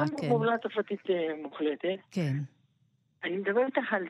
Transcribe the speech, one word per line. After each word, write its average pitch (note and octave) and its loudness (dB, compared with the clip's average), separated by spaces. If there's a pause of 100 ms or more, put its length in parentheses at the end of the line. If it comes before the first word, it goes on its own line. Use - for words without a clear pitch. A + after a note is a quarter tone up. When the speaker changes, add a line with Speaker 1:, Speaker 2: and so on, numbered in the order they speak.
Speaker 1:
לגמרי D4+ -2
Speaker 2:
כן. D3+ -2
Speaker 1:
מובלעת A#3 4
צרפתית, G#3 -2
אה, E3+ 2 (160)
מוחלטת. D3+ -2 (140)
Speaker 2:
כן. D3+ 0 (880)
Speaker 1:
אני F3 -2
מדבר G3+ 2
איתך C4 0
על F#3+ 0